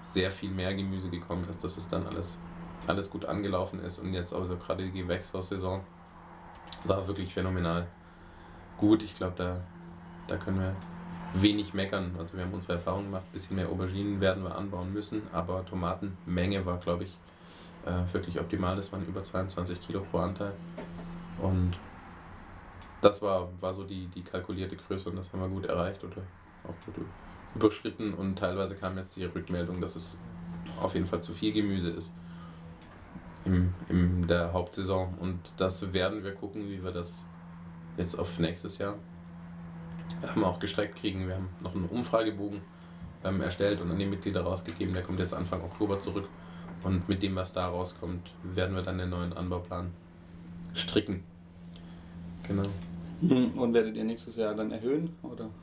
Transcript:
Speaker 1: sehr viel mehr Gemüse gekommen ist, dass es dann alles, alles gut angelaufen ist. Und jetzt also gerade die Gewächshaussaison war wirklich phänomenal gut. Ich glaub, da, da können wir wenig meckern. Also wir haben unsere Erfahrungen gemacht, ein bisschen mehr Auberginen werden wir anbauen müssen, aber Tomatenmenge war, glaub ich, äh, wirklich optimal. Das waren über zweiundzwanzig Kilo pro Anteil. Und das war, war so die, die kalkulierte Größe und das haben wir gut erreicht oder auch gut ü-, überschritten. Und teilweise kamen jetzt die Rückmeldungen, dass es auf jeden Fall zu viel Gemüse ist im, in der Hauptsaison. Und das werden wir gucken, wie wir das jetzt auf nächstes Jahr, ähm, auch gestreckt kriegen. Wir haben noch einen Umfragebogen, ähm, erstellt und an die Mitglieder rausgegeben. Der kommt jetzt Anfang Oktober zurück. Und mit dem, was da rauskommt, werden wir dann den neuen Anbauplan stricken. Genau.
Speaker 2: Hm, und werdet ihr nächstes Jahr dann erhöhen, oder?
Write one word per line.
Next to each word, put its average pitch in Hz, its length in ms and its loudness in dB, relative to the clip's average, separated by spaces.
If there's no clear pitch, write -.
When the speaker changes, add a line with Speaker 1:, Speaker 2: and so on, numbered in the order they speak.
Speaker 1:
sehr 95 260 4
viel 98 200 -6
mehr 95 240 0
Gemüse 95 340 0
gekommen 87 400 -2
ist, 87 160 -6
dass 90 140 -4
es 87 100 -6
dann 87 180 2
alles, - 320 -4
alles 98 220 2
gut - 160 -4
angelaufen 95 560 0
ist. 90 180 -6
Und 90 140 -2
jetzt 87 220 0
also 90 220 0
gerade 92 280 -2
die 95 160 -2
Gewächshaussaison 92 800 -2
war 95 220 4
wirklich 95 260 -2
phänomenal 87 540 2
gut. 107 240 10
Ich - 140 -8
glaub, 90 200 -2
da, 90 240 0
da 92 100 0
können 95 240 2
wir 95 160 2
wenig 101 400 6
meckern. 95 440 0
Also 85 180 -6
wir 92 80 -2
haben 90 80 -2
unsere 87 220 -2
Erfahrungen 92 320 0
gemacht, 95 220 -4
ein - 40 -16
bisschen - 240 -4
mehr 90 120 2
Auberginen 95 520 0
werden 95 220 6
wir 90 140 -2
anbauen 95 360 -2
müssen, 104 300 -2
aber 90 320 0
Tomatenmenge 92 1040 2
war, 90 120 2
glaub 87 220 2
ich, - 160 -6
äh, 90 260 2
wirklich 90 260 0
optimal. 92 380 2
Das - 160 -4
waren 95 140 -2
über 92 180 -4
zweiundzwanzig 92 560 -2
Kilo 92 200 -2
pro 85 80 2
Anteil. 98 340 2
Und 92 380 4
das 101 220 8
war, 92 260 4
war 92 140 0
so 98 100 -6
die, 92 240 -6
die 90 140 -8
kalkulierte 92 540 -4
Größe - 320 -4
und 92 80 -2
das 92 160 -6
haben 95 80 -2
wir 92 80 2
gut 95 180 -2
erreicht 90 380 0
oder 95 180 -8
auch - 220 -10
gut - 120 -8
ü-, - 580 -10
überschritten. 107 580 4
Und 95 240 0
teilweise 95 380 2
kamen 95 200 -2
jetzt 92 200 -8
die 92 80 -2
Rückmeldungen, 87 560 0
dass 85 160 -2
es - 200 -6
auf - 140 0
jeden 90 120 4
Fall 87 160 0
zu 104 100 -6
viel 107 200 2
Gemüse 98 380 4
ist - 240 -6
im, 90 300 6
in 90 400 6
der 85 240 6
Hauptsaison. 92 640 2
Und 87 380 -4
das 92 360 2
werden 98 300 4
wir 98 100 -4
gucken, 101 360 -6
wie 95 160 -4
wir 90 80 -2
das 87 320 -6
jetzt 85 200 0
auf - 220 -2
nächstes 85 400 0
Jahr, 101 160 0
ähm, 107 80 6
auch 90 160 4
gestreckt 101 340 0
kriegen. 95 320 0
Wir 92 80 0
haben 92 140 -2
noch 87 140 -4
einen 92 120 2
Umfragebogen, 104 760 2
ähm, 95 160 4
erstellt 98 400 4
und 87 100 0
an 85 80 2
die 98 80 4
Mitglieder 98 360 2
rausgegeben. 90 520 0
Der 90 80 2
kommt 92 160 0
jetzt 87 160 2
Anfang 90 280 0
Oktober 98 360 2
zurück. 98 300 -2
Und 90 240 4
mit 98 140 6
dem, 98 120 2
was 92 180 0
da 90 140 2
rauskommt, 87 640 -2
werden 92 320 2
wir 90 60 2
dann 92 160 0
den 90 120 0
neuen 87 220 0
Anbauplan 87 580 -2
stricken. - 500 0
Genau. 98 200 2
Speaker 2:
Hm, 127 360 8
und 120 160 4
werdet 110 240 6
ihr 110 60 0
nächstes 113 320 -2
Jahr 107 200 4
dann 107 180 0
erhöhen, 143 500 0
oder? 117 260 -6